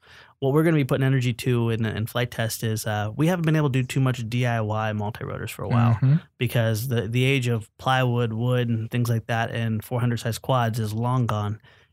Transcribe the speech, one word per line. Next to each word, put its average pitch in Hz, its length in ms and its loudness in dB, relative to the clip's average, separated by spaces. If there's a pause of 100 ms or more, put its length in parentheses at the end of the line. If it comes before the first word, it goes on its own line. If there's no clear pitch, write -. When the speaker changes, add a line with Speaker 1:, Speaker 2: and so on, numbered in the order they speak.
(400)
Speaker 1:
what 135 120 0
we're 156 120 6
gonna 165 120 4
be 143 80 4
putting 131 220 2
energy 127 260 2
to 120 380 0
in, 113 160 0
in 104 200 -2
flight 123 240 -2
test - 320 -4
is, 110 240 -2
uh, 104 300 -2
we 151 120 2
haven't 175 180 0
been 156 100 4
able 147 140 2
to 131 100 0
do 127 60 0
too - 140 -2
much 123 280 0
D 123 160 -2
I 117 160 0
Y 110 320 -2
multi-rotors - 580 -6
for - 140 -10
a 101 40 -6
while 117 260 2
Speaker 2:
Mm-hmm. 135 220 4 (200)
Speaker 1:
because 113 520 0
the, 117 200 -2
the 123 160 2
age 131 240 2
of 113 300 -2
plywood, 120 560 2
wood, 123 340 0
and 113 220 -2
things 120 180 0
like 117 200 -2
that 117 260 0
in 113 260 -2
four 123 200 -4
hundred 120 180 0
size 113 180 -4
quads 120 420 0
is 107 140 -2
long 120 340 0
gone. 107 320 -2 (340)